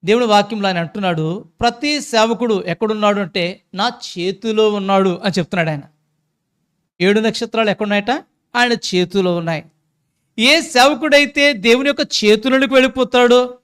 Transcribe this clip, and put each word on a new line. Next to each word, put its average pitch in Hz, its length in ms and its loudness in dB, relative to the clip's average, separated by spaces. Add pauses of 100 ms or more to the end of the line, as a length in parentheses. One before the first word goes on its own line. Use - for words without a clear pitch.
దేవుని 233 220 2
వాక్యంలో 208 400 2
ఆయన 185 120 -2
అంటున్నాడు, 170 640 -4 (160)
ప్రతి 262 400 -2
సేవకుడు 226 680 0
ఎక్కడున్నాడు 208 540 -2
అంటే, 180 400 -4 (140)
"నా 190 140 -2
చేతిలో 214 840 -2
ఉన్నాడు" 190 520 0
అని 196 140 -2
చెప్తున్నాడు 165 320 -4
ఆయన. 147 100 -6 (1200)
ఏడు 202 200 2
నక్షత్రాలు 220 500 -2
ఎక్కడున్నాయట? 202 400 -2 (460)
ఆయన 240 160 2
చేతిలో 180 640 -2
ఉన్నాయి. 165 280 -6 (760)
ఏ 277 220 4
సేవకుడైతే 285 920 2
దేవుని 233 360 2
యొక్క - 360 -4
చేతులకు 254 500 2
వెళ్ళిపోతాడో 247 880 2